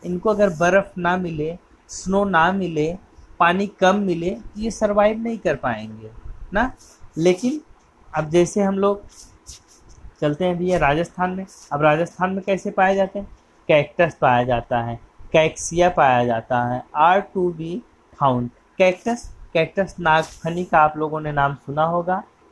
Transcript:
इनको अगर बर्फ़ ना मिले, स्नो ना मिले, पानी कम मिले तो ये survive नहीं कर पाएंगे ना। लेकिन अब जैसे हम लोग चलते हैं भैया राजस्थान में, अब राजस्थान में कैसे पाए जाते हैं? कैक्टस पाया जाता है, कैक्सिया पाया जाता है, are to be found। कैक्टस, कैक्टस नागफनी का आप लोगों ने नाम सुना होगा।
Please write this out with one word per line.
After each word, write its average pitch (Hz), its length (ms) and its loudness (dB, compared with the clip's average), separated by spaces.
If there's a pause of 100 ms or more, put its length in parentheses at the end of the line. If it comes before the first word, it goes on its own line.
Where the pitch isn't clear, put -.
इनको 180 240 -2
अगर 202 200 2
बर्फ़ 180 500 0
ना 175 180 0
मिले, 165 400 -6 (300)
स्नो 190 380 -2
ना 175 260 2
मिले, 175 460 -2 (420)
पानी 180 280 2
कम 190 280 2
मिले 180 340 -2
तो 214 320 -10
ये 220 100 -4
survive 208 480 2
नहीं 226 180 -6
कर 170 180 -2
पाएंगे 110 560 -8 (420)
ना। 214 180 0 (460)
लेकिन 185 440 0 (540)
अब 156 140 -4
जैसे 175 320 2
हम 196 180 0
लोग 202 220 0 (1200)
चलते 151 240 -2
हैं 180 120 0
भैया 180 200 0
राजस्थान 165 540 0
में, 190 140 -8 (260)
अब 147 100 -2
राजस्थान 170 520 0
में 190 100 -6
कैसे 196 280 -2
पाए 196 240 2
जाते 196 240 -2
हैं? 202 120 -12 (360)
कैक्टस 156 540 2
पाया 127 220 4
जाता 120 380 -2
है, 117 180 -8 (340)
कैक्सिया 165 560 2
पाया 135 360 4
जाता 120 400 -2
है, 123 180 -4 (180)
are 180 220 4 (140)
to 180 160 -2
be 160 260 -10 (440)
found। 123 260 0 (280)
कैक्टस, 190 580 0 (180)
कैक्टस 165 460 -2
नागफनी 165 640 0
का 175 140 2
आप 151 180 4
लोगों 156 240 -4
ने 151 100 -6
नाम 143 240 0
सुना 143 280 -4
होगा। 175 400 -2 (280)